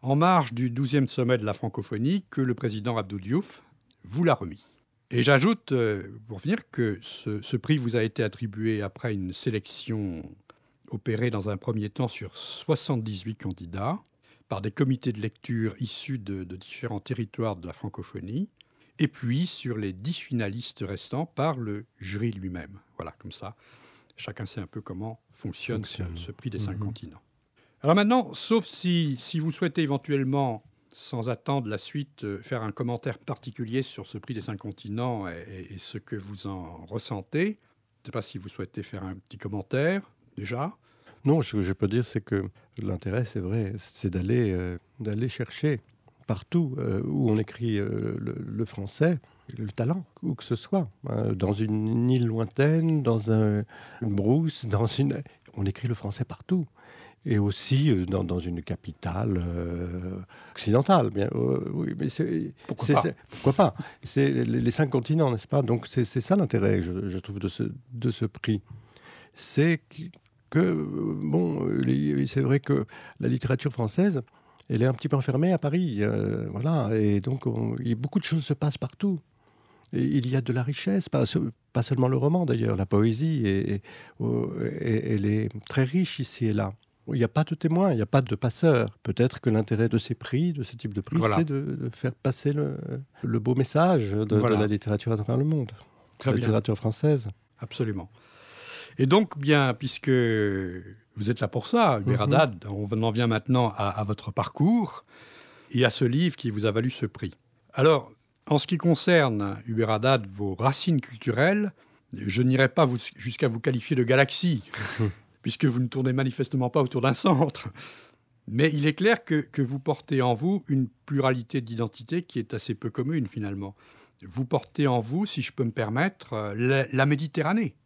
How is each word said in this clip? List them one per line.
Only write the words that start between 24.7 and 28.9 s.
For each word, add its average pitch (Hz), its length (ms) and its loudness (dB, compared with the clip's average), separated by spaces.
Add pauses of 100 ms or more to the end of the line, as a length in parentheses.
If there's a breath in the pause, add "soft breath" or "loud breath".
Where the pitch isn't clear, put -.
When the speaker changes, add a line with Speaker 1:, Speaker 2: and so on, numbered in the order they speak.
Speaker 1:
comment 107 380 -10 (120)
fonctionne 104 540 -8
ce, - 180 -8
Speaker 2:
Fonctionne. 85 140 -8
Speaker 1:
ce 85 140 -12
prix - 180 -8
des 107 100 -6
cinq 101 180 -4
Speaker 2:
Mhm. 104 80 -4
Speaker 1:
continents. - 360 -10 (600 soft breath)
Alors 156 160 6
maintenant, 208 360 4
sauf - 320 0
si, 170 540 0